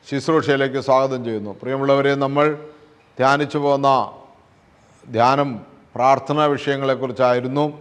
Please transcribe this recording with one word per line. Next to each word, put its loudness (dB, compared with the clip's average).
ശുശ്രൂഷയിലേക്ക് 0
സ്വാഗതം 2
ചെയ്യുന്നു. -8
പ്രിയമുള്ളവരെ, 0
നമ്മൾ 2
ധ്യാനിച്ചു 0
പോന്ന 2
ധ്യാനം 2
പ്രാർത്ഥനാ 2
വിഷയങ്ങളെക്കുറിച്ചായിരുന്നു. 0